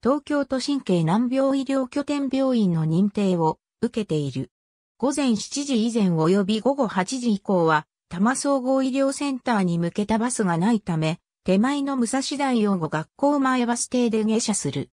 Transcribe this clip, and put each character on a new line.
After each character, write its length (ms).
東 180
京 220
都 140
神 220
経 220
難 280
病 280
医 40
療 240
拠 160
点 280
病 240
院 160
の 140
認 240
定 280
を 200
受 200
け 40
て 80
い 180
る。 200
午 160
前 200
七 300
時 220
以 40
前 200
及 320
び 160
午 160
後 120
八 320
時 140
以 60
降 260
は、 220
多 100
摩 180
総 260
合 220
医 60
療 220
セ 200
ン 80
タ 180
ー 60
に 160
向 100
け 160
た 140
バ 100
ス 140
が 160
な 140
い 60
た 180
め、 200
手 140
前 240
の 160
武 80
蔵 160
大 240
養 160
護 100
学 280
校 240
前 260
バ 120
ス 120
停 220
で 120
下 160
車 140
す 180
る。 260